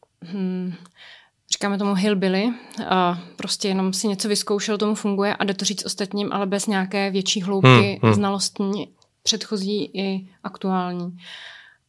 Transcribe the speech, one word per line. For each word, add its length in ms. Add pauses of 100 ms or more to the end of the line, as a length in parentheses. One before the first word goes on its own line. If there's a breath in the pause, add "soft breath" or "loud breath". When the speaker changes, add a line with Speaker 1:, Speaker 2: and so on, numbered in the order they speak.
(340)
Speaker 1:
hm, 400 (800 loud breath)
říkáme 260
tomu 160
hillbilly, 560 (400 loud breath)
a 300 (160)
prostě 320
jenom 260
si 140
něco 200
vyzkoušel, 500
tomu 180
funguje 400
a 80
jde 100
to 120
říct 200
ostatním, 480
ale 120
bez 220
nějaké 440
větší 300
hloubky 280
Speaker 2:
Hmm, 340
hmm. 100
Speaker 1:
znalostní, 760 (340)
předchozí 600 (100)
i 340 (160)
aktuální. 760 (720 loud breath)